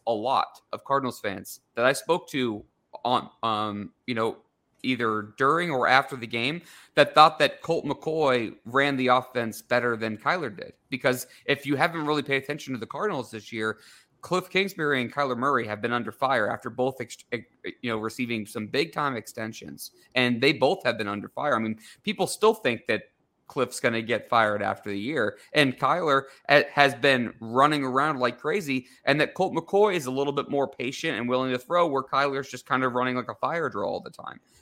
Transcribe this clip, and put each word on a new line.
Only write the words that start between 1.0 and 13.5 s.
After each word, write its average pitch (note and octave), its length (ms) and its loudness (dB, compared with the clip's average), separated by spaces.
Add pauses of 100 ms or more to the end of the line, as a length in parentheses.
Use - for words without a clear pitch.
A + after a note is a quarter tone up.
fans - 420 -8 (120)
that A#2 120 0
I C3+ 80 6
spoke E3+ 360 -4
to A#2+ 340 -4 (400)
on, B2 240 0 (140)
um, G#2+ 500 -4 (140)
you B2+ 80 -4
know, A2+ 240 -2 (460)
either A2 540 -2
during D#3+ 340 2
or B2 160 2
after C3+ 280 4
the A#2+ 120 -10
game B2 340 -4 (340)
that D3 200 6
thought D#3 240 8
that C#3+ 240 2
Colt E3 220 -2
McCoy C#3 680 0 (100)
ran C#3 300 2
the B2+ 120 0
offense B2 560 0
better A#2+ 340 0
than A2 180 -4
Kyler C#3+ 400 -4
did. - 180 -14 (160)
Because B2+ 360 0 (200)
if C#3 200 -2
you C#3 100 -2
haven't D#3+ 300 0
really D3 160 0
paid C#3 220 -2
attention D3 320 -8
to A2+ 40 -8
the A2 60 -10
Cardinals D#3 460 -6
this G#2+ 200 -14